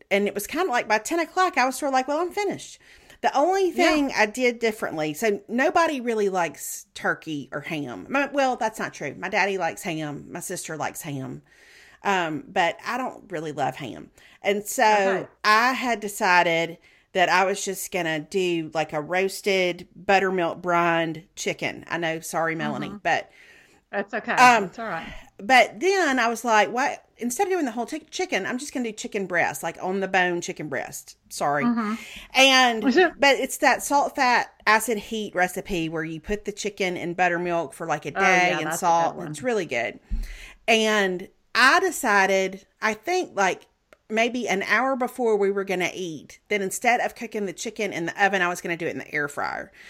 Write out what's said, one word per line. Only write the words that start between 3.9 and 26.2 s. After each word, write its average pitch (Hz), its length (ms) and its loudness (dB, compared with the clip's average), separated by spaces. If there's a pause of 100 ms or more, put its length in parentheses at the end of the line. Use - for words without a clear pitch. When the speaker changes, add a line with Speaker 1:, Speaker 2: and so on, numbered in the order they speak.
Speaker 1:
I 214 120 4
did 240 320 0
differently, 160 560 -2
so 214 320 0
nobody 285 540 2
really 214 280 0
likes - 640 -4
turkey 160 580 -4
or 147 100 -6
ham. 127 480 -8
My, 277 220 0
well, 262 260 0
that's 220 200 -4
not 233 160 -6
true. 139 240 -10
My 185 120 -8
daddy 196 280 0
likes 165 240 -4
ham. 156 480 -6
My 175 120 -12
sister 170 360 -8
likes 131 240 -6
ham. 139 400 -8 (640)
Um, 170 440 -2
but 175 380 0
I 233 120 -4
don't 247 340 -10
really 156 220 -8
love 135 240 -4
ham. 101 340 -12 (320)
And 202 240 0
so - 160 0
Speaker 2:
Okay. 196 440 4 (160)
Speaker 1:
I 226 300 6
had 233 260 -2
decided 175 800 2 (360)
that 175 160 4
I 185 160 6
was 196 200 -2
just 190 260 -8
gonna 160 280 -2
do, 175 560 -2
like, 156 180 -2
a 151 80 -2
roasted 180 920 0
buttermilk 185 640 2
brined 165 640 2 (120)
chicken. - 520 -6
I 165 100 -4
know, 165 220 -4
sorry, 165 340 -2
Melanie, 147 360 -4
Speaker 2:
Mm-hmm. 208 120 -12
Speaker 1:
but 160 300 -2 (580)
Speaker 2:
That's 202 240 -6
okay. 220 200 -4
Speaker 1:
Um, 233 320 8
Speaker 2:
That's 175 140 -10
all 226 80 -10
right. 170 200 -8 (300)
Speaker 1:
but 220 420 4
then 330 400 2
I 226 80 2